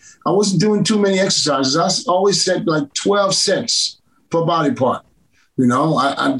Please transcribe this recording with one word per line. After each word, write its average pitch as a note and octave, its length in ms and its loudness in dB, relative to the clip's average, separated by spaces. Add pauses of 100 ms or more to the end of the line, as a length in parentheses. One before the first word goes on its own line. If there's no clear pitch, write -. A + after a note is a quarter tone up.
(260)
I D3+ 40 0
wasn't F#3+ 300 2
doing G#3+ 240 2
too G#3+ 140 0
many G3 200 2
exercises. D3 580 0
I E3+ 100 2
s-, - 200 -4
always F#3+ 360 2
said, F3 240 -2
like, D3+ 280 -2
twelve G3 400 0
sets - 680 -2 (300)
per E3 140 0
body D#3+ 300 0
part. B2 300 -2 (520)
You B2+ 100 2
know, C#3 320 2
I, C#3 140 0
I, C#3 280 -2